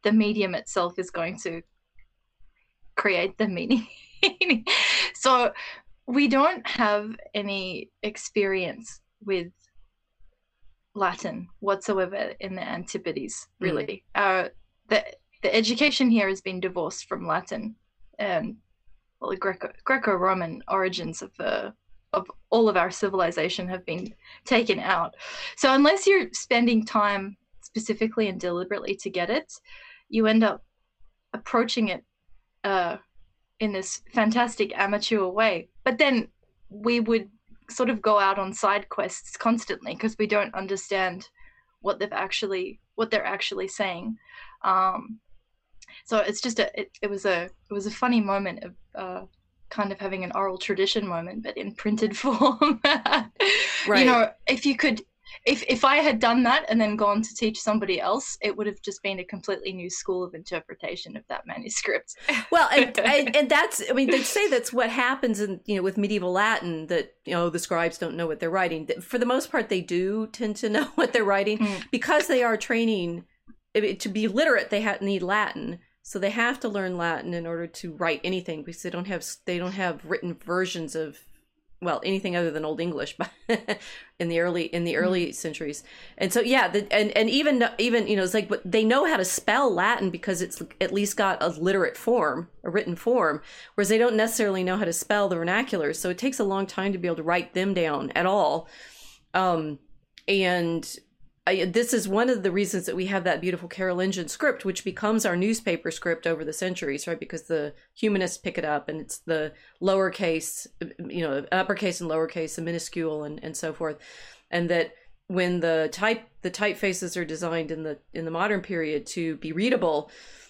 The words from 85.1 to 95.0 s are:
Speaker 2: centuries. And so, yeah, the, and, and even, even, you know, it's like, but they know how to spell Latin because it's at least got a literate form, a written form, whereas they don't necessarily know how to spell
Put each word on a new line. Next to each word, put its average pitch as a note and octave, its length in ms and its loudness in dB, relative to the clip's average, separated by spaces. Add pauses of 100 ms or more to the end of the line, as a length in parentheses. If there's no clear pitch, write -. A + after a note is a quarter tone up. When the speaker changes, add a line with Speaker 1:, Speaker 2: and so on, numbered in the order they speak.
Speaker 2:
centuries. D3+ 520 -8 (340)
And F#3+ 140 0
so, A#3 100 4
yeah, A#3+ 260 4
the, G3+ 260 0
and, G#3 240 4
and A3 120 4
even, C4+ 380 4 (120)
even, A3+ 280 2
you G#3+ 80 2
know, G3 80 4
it's F3+ 100 0
like, G#3+ 140 0
but - 160 -2
they A3 220 2
know B3+ 200 4
how D#4+ 120 2
to F#3 80 2
spell A3+ 480 2
Latin F#3+ 360 2
because F3 320 -4
it's - 200 -6 (180)
at F#3+ 140 0
least G3+ 240 0
got G3 240 2
a G3+ 80 2
literate F3 480 0
form, E3+ 520 0 (140)
a - 60 -4
written F3+ 260 0
form, F3+ 460 2 (320)
whereas G3+ 160 0
they A3 80 4
don't A#3 180 4
necessarily G#3+ 480 2
know F#3 140 0
how G#3 80 0
to E3+ 80 0
spell G#3 340 2